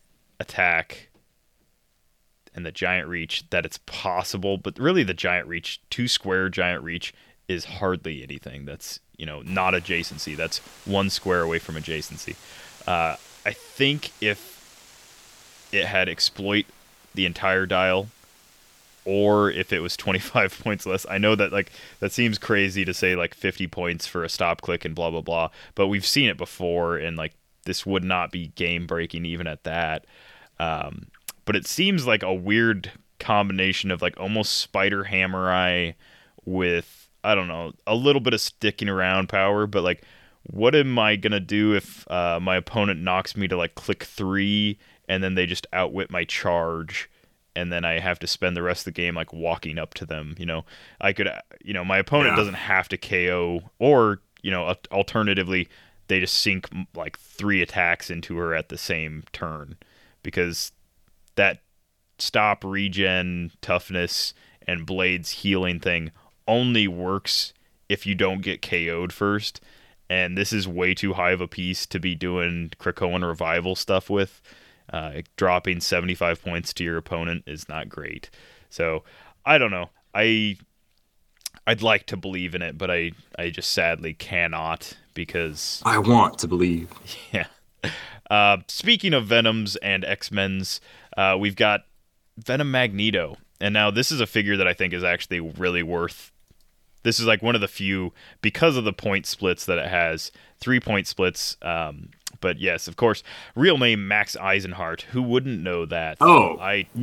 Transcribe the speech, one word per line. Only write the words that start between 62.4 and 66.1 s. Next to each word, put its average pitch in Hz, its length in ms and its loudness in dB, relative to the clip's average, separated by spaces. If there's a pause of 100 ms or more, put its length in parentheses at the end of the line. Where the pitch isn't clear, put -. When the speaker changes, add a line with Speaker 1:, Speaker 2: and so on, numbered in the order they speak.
Speaker 1:
regen, 92 880 0 (100)
toughness, - 720 -2 (340)
and 85 180 -4
Blade's 92 460 -2
healing 92 480 0
thing 85 320 -2 (360)